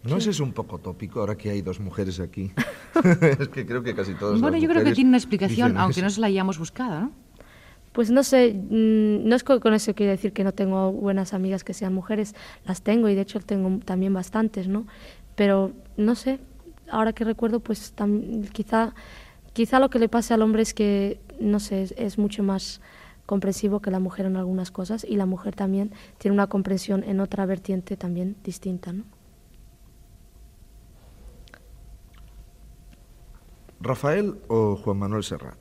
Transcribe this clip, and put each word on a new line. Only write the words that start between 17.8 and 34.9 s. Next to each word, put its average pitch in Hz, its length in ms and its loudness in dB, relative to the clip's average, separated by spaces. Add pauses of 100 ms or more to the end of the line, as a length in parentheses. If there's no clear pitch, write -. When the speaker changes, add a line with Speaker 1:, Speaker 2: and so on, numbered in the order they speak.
Speaker 2:
tam-, 208 560 -2
quizá, 226 420 0 (600)
quizá 233 260 2
lo 269 100 4
que 240 100 0
le 226 100 4
pase 233 240 0
al 220 80 4
hombre 220 220 4
es 220 100 -2
que, 202 460 0 (200)
no 208 200 2
sé, 196 240 -4
es, 185 140 -8
es 214 200 -4
mucho 208 260 0
más 190 380 -4 (440)
comprensivo 196 540 0
que 202 120 -4
la 185 80 0
mujer 185 260 -4
en 190 120 -2
algunas 185 320 -4
cosas 196 380 -8
y 214 80 -2
la 196 120 2
mujer 190 280 -4
también 196 360 -2 (260)
tiene 202 160 0
una 202 140 4
comprensión 196 560 -2
en 196 180 -2
otra 196 240 -2
vertiente 190 500 -4
también 180 480 -4
distinta, 180 480 -8
¿no? 202 120 -8 (4000)
Speaker 1:
¿Rafael 151 560 -2 (100)
o 110 300 2
Juan 101 200 -2